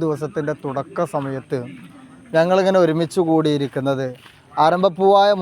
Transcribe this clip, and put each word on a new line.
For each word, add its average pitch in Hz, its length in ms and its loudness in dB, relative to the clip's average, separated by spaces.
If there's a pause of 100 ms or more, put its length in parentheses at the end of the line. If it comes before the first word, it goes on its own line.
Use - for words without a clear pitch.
ദിവസത്തിൻ്റെ 151 500 -6 (100)
തുടക്ക 139 500 -6
സമയത്ത് 135 460 -6 (760)
ഞങ്ങളിങ്ങനെ 185 480 2
ഒരുമിച്ച് 165 460 -2
കൂടിയിരിക്കുന്നത് 139 760 -2 (600)
ആരംഭപ്പൂവായ 190 640 4 (120)